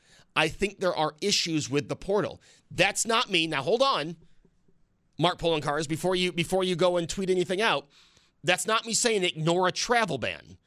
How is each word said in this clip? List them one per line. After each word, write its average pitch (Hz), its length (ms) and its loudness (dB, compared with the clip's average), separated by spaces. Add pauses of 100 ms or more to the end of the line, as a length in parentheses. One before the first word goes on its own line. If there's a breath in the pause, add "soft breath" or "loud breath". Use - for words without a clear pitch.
(360 soft breath)
I 156 120 4
think 196 320 -4
there 180 160 0
are 156 240 -2
issues 165 500 0
with 143 200 -2
the 143 60 -6
portal. 190 460 -2 (300 soft breath)
That's 185 340 0
not 226 240 0
me. 165 180 2
Now, 147 160 -2
hold 160 180 2
on, 175 340 0 (1000)
Mark 170 220 2
Poloncarz, 151 500 0
before 180 260 0
you, 180 160 0
before 170 320 0
you 180 140 0
go 180 180 2
and 170 140 -2
tweet 190 200 -4
anything 185 320 0
out, 175 280 0 (520 soft breath)
that's 175 240 0
not 220 200 0
me 226 80 -4
saying 208 320 2
ignore 170 420 2
a 175 60 0
travel 214 440 0
ban. 90 500 -10